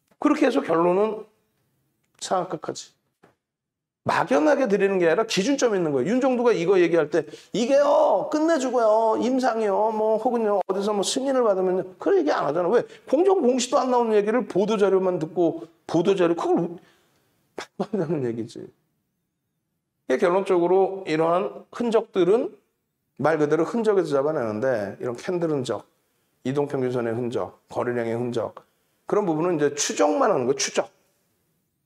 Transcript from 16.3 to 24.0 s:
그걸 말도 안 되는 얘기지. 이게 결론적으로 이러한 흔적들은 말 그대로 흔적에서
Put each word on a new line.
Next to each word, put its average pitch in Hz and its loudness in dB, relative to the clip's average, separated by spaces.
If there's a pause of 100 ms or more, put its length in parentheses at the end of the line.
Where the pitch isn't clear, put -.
그걸 349 0 (1200)
말도 190 -4 (200)
안 151 -6
되는 147 -4
얘기지. 117 -8 (1400)
이게 262 0
결론적으로 190 2
이러한 165 -2
흔적들은 220 0 (600)
말 151 2
그대로 151 2
흔적에서 202 0